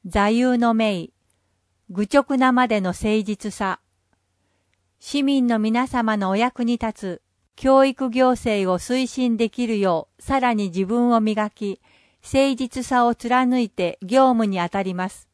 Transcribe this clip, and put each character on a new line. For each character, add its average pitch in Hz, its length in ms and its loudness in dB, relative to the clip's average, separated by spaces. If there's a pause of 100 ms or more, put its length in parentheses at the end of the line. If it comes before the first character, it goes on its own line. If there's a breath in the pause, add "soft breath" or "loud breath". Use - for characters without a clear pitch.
座 202 220 0
右 247 300 2
の 233 160 2
銘、 214 360 -2 (800)
愚 196 140 -4
直 277 340 0
な 254 140 2
ま 254 160 2
で 208 140 0
の 185 80 -2
誠 190 180 -4 (160)
実 208 300 -8
さ。 190 260 -6 (1200)
市 285 240 -4
民 269 240 2
の 233 120 0
皆 226 280 0
様 220 300 -2
の 190 140 -2
お 196 40 0
役 240 280 -2
に 233 100 0
立 226 200 -4
つ - 280 -10 (340)
教 269 300 6
育 262 240 -2
行 254 220 2
政 208 400 0
を 180 80 0
推 254 280 -2
進 247 300 -2
で 226 120 0
き 247 160 -4
る 220 140 -2
よ 180 300 0 (100)
う、 - 20 -20
さ 269 180 -2
ら 247 140 0
に 208 120 -2
自 185 200 -4
分 240 260 2
を 226 100 2
磨 214 280 -2
き、 202 300 -8 (420 soft breath)
誠 269 340 0
実 254 300 -8
さ 247 200 2
を 240 100 2
貫 247 440 0
い 220 100 -2
て - 320 -4
業 254 260 4
務 226 180 2
に 196 120 -2
当 175 100 -2
た 196 160 -4
り 190 100 -6
ま 185 160 -6
す。 - 240 -20